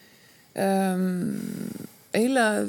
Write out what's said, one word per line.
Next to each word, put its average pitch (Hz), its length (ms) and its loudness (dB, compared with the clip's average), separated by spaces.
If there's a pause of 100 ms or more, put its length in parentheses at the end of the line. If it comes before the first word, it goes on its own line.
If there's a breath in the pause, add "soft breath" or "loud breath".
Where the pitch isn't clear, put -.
(500 soft breath)
Em, 185 920 0 (720)
eiginlega, 220 580 2